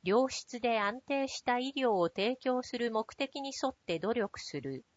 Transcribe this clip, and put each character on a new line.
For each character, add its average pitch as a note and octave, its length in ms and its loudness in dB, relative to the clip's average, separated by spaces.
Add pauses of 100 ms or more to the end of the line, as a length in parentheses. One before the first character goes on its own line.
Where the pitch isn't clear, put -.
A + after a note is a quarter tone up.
良 A#3 260 4
質 - 320 -8
で A#3 180 2
安 G#3 220 -2
定 C#4 260 -2
し - 140 -8
た B3 180 2
医 C4 160 -4
療 B3+ 180 4
を F3 140 4
提 G#3+ 300 0
供 B3+ 260 0
す - 140 -6
る A#3 140 0
目 G#3+ 220 -2
的 C#4 280 -6
に C#4 100 -6 (100)
沿 C4 100 0
っ - 40 -14
て E3 240 -4
努 G3 140 0
力 A3+ 260 -2
す - 220 -8
る。 C3+ 240 -6 (120)